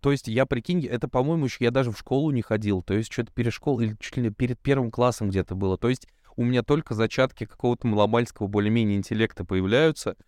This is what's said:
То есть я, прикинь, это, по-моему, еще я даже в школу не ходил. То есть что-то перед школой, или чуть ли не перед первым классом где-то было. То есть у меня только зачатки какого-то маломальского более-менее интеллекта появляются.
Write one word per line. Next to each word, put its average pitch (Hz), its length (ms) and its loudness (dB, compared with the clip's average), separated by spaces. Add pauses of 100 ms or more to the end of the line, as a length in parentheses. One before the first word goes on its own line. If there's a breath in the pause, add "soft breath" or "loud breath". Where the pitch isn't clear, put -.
То 143 120 2
есть 135 160 -4
я, 117 180 2
прикинь, 147 400 -2
это, 120 220 -4
по-моему, 143 380 0
еще - 140 -4
я 120 100 2
даже 123 220 0
в 101 60 -8
школу 143 340 0
не 120 100 0
ходил. 104 400 0
То 95 120 -2
есть 110 180 -2
что-то 117 200 -6
перед 117 200 -2
школой, 120 340 -2
или 107 140 -4
чуть - 160 -10
ли 127 80 -2
не 113 60 0
перед 123 300 -2
первым 135 300 0
классом 120 400 0
где-то 92 240 -2
было. 95 240 0
То 117 100 0
есть 127 200 -2 (280 soft breath)
у 120 80 0
меня 123 180 2
только 147 320 0
зачатки 113 520 0
какого-то - 400 -2
маломальского 107 640 2
более-менее 104 480 2
интеллекта 107 480 -2
появляются. 104 720 0 (120 soft breath)